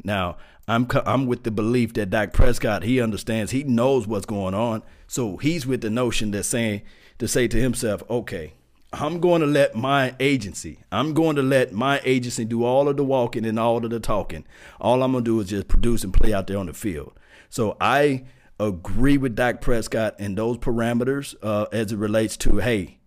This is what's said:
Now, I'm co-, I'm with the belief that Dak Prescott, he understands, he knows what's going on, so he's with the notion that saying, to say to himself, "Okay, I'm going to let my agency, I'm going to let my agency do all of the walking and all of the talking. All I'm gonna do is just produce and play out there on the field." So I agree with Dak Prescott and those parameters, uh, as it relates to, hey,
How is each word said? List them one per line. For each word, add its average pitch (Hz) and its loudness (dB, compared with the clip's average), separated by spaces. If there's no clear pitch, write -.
Now, 95 -4
I'm 117 2
co-, 127 0
I'm 127 0
with 120 -4
the 120 -4
belief 113 0
that 104 -4
Dak 107 -2
Prescott, 104 4
he 123 0
understands, 110 -4
he 131 -4
knows 127 2
what's 107 -4
going 98 -4
on, 113 -2
so 107 -6
he's 147 -2
with 127 -2
the 110 -4
notion 113 -2
that 101 -4
saying, 110 -2
to 113 -6
say 123 0
to 120 2
himself, 117 -2
"Okay, 101 -8
I'm 156 -6
going 170 4
to 156 2
let 143 2
my 131 0
agency, 110 -4
I'm 151 -2
going 160 2
to 143 0
let 131 2
my 131 0
agency 123 0
do 117 -2
all 131 2
of 143 0
the 143 -2
walking 127 0
and 113 -2
all 117 0
of 113 -6
the 117 -4
talking. 92 -4
All 123 2
I'm 131 0
gonna 127 0
do 113 0
is 95 -6
just 98 -6
produce - 6
and 95 -6
play 117 10
out 98 0
there 95 -4
on 95 -6
the 78 -10
field." 80 -8
So 107 -4
I 131 2
agree 107 2
with 131 -2
Dak 120 -2
Prescott 113 0
and 101 -4
those 117 -2
parameters, 123 -2
uh, 107 -2
as 107 -4
it 113 -6
relates 107 0
to, 107 6
hey, 104 -2